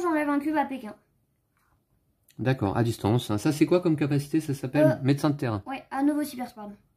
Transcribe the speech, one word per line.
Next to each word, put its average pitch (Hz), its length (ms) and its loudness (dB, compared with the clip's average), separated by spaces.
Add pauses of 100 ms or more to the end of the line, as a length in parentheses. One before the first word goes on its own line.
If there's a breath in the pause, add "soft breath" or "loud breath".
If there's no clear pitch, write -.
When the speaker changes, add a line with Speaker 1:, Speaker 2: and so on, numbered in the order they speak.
Speaker 1:
j'enlève 311 280 0
un 285 120 0
cube 302 160 -2
à 285 80 2
Pékin. 247 300 -10 (1500)
Speaker 2:
D'accord, 113 360 0
à 117 60 2
distance, 117 480 0
hein. 107 80 0
Ça, 151 140 0
c'est 156 140 0
quoi 180 140 4
comme 170 160 2
capacité ? 143 440 0
Ça 147 140 -4
s'appelle 139 440 2
Speaker 1:
Euh, - 60 -10
Speaker 2:
médecin 143 260 2
de 143 60 -2
terrain. 110 300 -2
Speaker 1:
ouais, 269 260 -10
à 269 100 -2
Novosibirsk, 285 540 -2
pardon. 208 180 -14 (220)